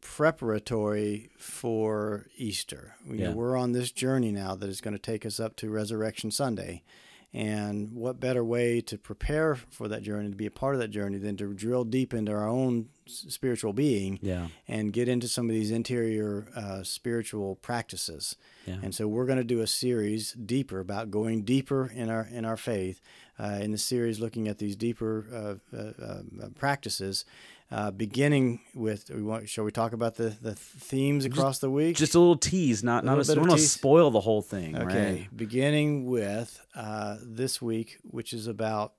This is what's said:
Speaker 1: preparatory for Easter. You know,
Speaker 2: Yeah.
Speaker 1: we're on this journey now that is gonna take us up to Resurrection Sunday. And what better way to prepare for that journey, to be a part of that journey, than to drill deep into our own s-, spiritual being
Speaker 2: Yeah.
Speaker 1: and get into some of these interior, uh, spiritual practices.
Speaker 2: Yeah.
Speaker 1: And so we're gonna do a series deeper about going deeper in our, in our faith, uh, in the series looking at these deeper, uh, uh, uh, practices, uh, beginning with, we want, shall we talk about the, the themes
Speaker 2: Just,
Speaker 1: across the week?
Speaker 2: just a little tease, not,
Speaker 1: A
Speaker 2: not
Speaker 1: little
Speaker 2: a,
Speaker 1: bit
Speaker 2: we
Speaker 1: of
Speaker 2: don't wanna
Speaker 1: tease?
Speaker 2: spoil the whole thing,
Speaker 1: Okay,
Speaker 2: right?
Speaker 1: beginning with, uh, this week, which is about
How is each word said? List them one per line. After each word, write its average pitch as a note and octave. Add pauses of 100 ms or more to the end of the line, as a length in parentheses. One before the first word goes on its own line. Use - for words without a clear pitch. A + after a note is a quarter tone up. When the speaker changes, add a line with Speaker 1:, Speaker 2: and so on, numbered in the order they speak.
Speaker 1:
preparatory G#2+
for G#2+ (100)
Easter. - (100)
You C3+
know, F#2
Speaker 2:
Yeah. E2+
Speaker 1:
we're A#2+
on B2
this B2
journey B2+
now G2
that G2
is G2
gonna G#2
take A2
us G#2+
up A2+
to A2
Resurrection A2
Sunday. F#2+ (540)
And G#2+
what B2
better B2+
way A#2+
to -
prepare D3
for A2+
that G#2+
journey, G#2
to G2+
be G#2+
a G#2
part C#3
of C3
that A2+
journey, G2+
than G2+
to G2+
drill A#2
deep B2+
into G#2+
our G#2
own A#2+ (180)
s-, -
spiritual A#2
being G2+
Speaker 2:
Yeah. F2+ (200)
Speaker 1:
and G#2+
get A#2+
into A#2+
some A#2
of A2
these G#2+
interior, A2
uh, G2
spiritual G#2+
practices. - (280)
Speaker 2:
Yeah. F#2+
Speaker 1:
And F#2+
so A2
we're A#2
gonna C3
do A#2
a A2
series A2
deeper A#2+
about G2+
going A2
deeper C3
in A2+
our, A2+
in A#2
our A2+
faith, F#2+ (360)
uh, G#2
in G#2+
the G#2+
series A#2
looking A2
at G#2
these G2+
deeper, A2 (120)
uh, B2
uh, G#2+ (140)
uh, G2
practices, G#2 (420)
uh, G#2
beginning A#2+ (160)
with, A2
we -
want, G#2+
shall A2
we G#2+
talk A#2
about A2+
the, A2+
the A2+
themes C#3
Speaker 2:
Just, C3
Speaker 1:
across C3+
the C#3
week? D#3
Speaker 2:
just D3+
a E3+
little F3
tease, C3
not, A#2+
Speaker 1:
A -
Speaker 2:
not C3+
Speaker 1:
little C#3+
Speaker 2:
a, -
Speaker 1:
bit -
Speaker 2:
we D#3
Speaker 1:
of D3+
Speaker 2:
don't E3+
wanna D#3
Speaker 1:
tease? D3+
Speaker 2:
spoil D3
the A2
whole G#2+
thing, F2+
Speaker 1:
Okay, G2+
Speaker 2:
right? F#2+
Speaker 1:
beginning C#3
with, A2+ (120)
uh, G#2+
this A#2+
week, A2+
which -
is A2+
about A2